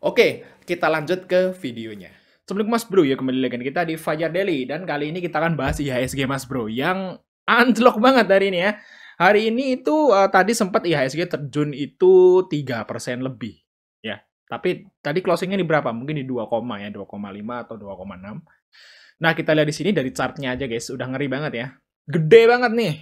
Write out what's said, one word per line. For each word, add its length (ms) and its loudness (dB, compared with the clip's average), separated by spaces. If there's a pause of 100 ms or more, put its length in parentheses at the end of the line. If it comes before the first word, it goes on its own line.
Oke, 640 0
kita 240 0
lanjut 320 -2
ke 320 0
videonya. 560 -12 (320)
Assalamualaikum, 320 -4
Mas 80 -2
Bro, 240 2
ya, 80 0
kembali 320 -2
lagi 160 -6
kita 240 -4
di 80 -4
Fajar 320 -4
Daily. 400 -2
Dan 160 -6
kali 240 -4
ini 160 -8
kita 160 -2
akan 160 0
bahas 240 -2
I 80 -4
H 160 -4
S 80 -6
G, 160 -2
Mas 160 -4
Bro, 240 -4
yang 480 -4 (320)
anjlok 480 4
banget 320 4
hari 240 4
ini 80 0
ya. 160 0 (400)
Hari 320 4
ini 320 -2
itu, 320 4
eh, 160 6
tadi 240 4
sempat 320 0
I 80 0
H 160 0
S 80 -8
G 80 -2
terjun 480 -4
itu 800 6
tiga 320 -4
persen 400 -8
lebih, 320 -8 (480)
ya. 160 -8 (240)
Tapi 560 -6
tadi 240 -4
closingnya 320 0
di 80 0
berapa? 320 0
Mungkin 240 -6
di 80 -8
dua, 160 -4 (320)
ya, 160 -10
dua 160 -12
koma 240 -12
lima 320 -10
atau 160 -16
dua 160 -14
koma 240 -14
enam. 240 -16 (720)
Nah, 160 0
kita 240 0
lihat 80 4
di 80 -2
sini 240 -2
dari 160 -4
chartnya 400 -6
aja, 160 -6
guys, 240 -8
udah 160 -8
ngeri 240 -6
banget 240 -6
ya. 100 -6 (380)
Gede 480 6
banget 240 0
nih 260 0